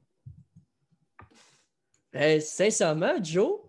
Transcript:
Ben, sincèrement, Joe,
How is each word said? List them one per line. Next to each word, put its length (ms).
Ben, 280
sincèrement, 840
Joe, 460